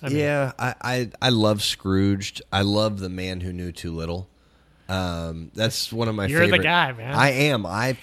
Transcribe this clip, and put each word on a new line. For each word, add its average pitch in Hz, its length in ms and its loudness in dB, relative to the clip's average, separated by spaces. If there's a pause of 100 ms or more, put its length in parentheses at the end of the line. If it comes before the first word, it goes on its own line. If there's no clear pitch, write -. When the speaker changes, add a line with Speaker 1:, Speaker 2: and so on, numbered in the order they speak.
Speaker 1:
I 135 60 -4
mean, 143 80 0
Speaker 2:
Yeah, 143 420 0
I, 120 220 -2
I, 123 280 -2 (120)
I 127 80 2
love 107 340 4
Scrooged. 98 800 0 (100)
I 98 100 2
love 104 380 2
The 95 100 -6
Man 92 320 -6
Who 92 120 -6
Knew 90 180 -6
Too 85 240 -8
Little. 85 320 -4 (640)
Um, 85 640 -4
that's - 400 -2
one 113 140 -2
of 110 80 -2
my 101 120 0
Speaker 1:
You're 156 140 2
the 175 60 6
Speaker 2:
favorite. 180 160 4
Speaker 1:
guy, 160 300 2
man. 117 200 -8
Speaker 2:
I 131 180 6
am. 131 340 2
I 110 380 -2